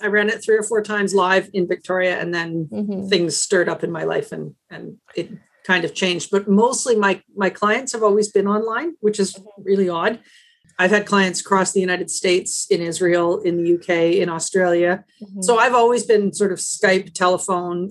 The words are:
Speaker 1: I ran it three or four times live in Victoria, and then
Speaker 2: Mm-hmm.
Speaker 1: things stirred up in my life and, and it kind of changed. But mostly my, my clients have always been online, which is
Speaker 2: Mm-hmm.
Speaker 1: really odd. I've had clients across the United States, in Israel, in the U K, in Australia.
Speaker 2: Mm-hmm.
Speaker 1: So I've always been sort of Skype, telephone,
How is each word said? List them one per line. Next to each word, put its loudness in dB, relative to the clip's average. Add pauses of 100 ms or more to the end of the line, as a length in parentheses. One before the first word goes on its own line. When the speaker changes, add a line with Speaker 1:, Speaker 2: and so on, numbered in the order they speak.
Speaker 1:
I -2
ran 2
it -4
three 4
or 0
four -2
times -2
live 2
in 0
Victoria, -2
and -4
then -4
Speaker 2:
Mm-hmm. -6
Speaker 1:
things 0
stirred 0
up -6
in -4
my -6
life -4
and, -10 (160)
and -16 (160)
it -6 (340)
kind 2
of -6
changed. -4
But 0
mostly 2
my, 2 (140)
my 0
clients -2
have -6
always 2
been 0
online, -2
which 0
is -2
Speaker 2:
Mm-hmm. -20
Speaker 1:
really 2
odd. -4 (580)
I've 2
had 2
clients 2
across 0
the 2
United -2
States, -2
in 0
Israel, 2
in 0
the 0
U 2
K, 2
in 0
Australia. 0 (180)
Speaker 2:
Mm-hmm. -14
Speaker 1:
So 4
I've 4
always 4
been 2
sort 0
of -6
Skype, 0
telephone, -2